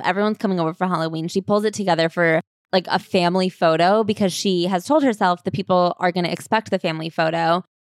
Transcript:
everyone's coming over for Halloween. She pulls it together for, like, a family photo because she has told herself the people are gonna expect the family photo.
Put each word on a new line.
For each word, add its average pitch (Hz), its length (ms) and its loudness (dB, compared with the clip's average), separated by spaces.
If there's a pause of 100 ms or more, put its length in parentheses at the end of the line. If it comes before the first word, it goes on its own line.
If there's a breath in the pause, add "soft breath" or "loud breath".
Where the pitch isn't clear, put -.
everyone's 208 320 0
coming 190 240 -2
over 160 140 -2
for 185 120 -4
Halloween. 160 420 -4
She 196 120 -2
pulls 208 240 0
it 214 80 -2
together 165 380 0
for, 165 320 0 (280)
like, 185 200 0
a 185 80 0
family 185 500 0
photo 175 560 2
because 202 260 0
she 180 360 0
has 185 180 -2
told 294 200 2
herself 202 380 0
the 190 80 -6
people 180 480 0
are 180 140 0
gonna 175 160 -2
expect 220 420 -4
the 190 80 0
family 160 300 -6
photo. 165 560 0 (240)